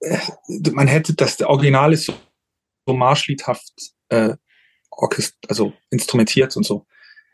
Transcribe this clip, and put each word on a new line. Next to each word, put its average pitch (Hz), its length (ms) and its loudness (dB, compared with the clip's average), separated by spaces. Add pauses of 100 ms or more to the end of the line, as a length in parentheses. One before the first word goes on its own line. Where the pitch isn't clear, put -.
äh, - 160 -2 (540)
man 135 160 2
hätte, 156 260 2
das - 280 0
Original 143 520 4
ist - 180 -2 (760)
so 135 80 -2
marschliedhaft, 127 800 -2 (380)
äh, 113 260 2 (540)
orchest-, - 480 -4 (120)
also 104 240 -2 (160)
instrumentiert 127 640 0
und 107 80 0
so. - 220 -4 (480)